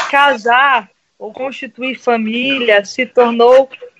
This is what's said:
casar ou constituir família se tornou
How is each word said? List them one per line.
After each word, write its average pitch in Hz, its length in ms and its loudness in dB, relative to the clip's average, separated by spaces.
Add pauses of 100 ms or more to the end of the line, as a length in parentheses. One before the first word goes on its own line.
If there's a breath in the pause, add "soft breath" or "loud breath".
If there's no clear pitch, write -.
(100)
casar 254 800 0 (300)
ou 214 140 -16
constituir 254 680 -12
família 233 840 -2
se - 200 -6
tornou 240 640 2 (320)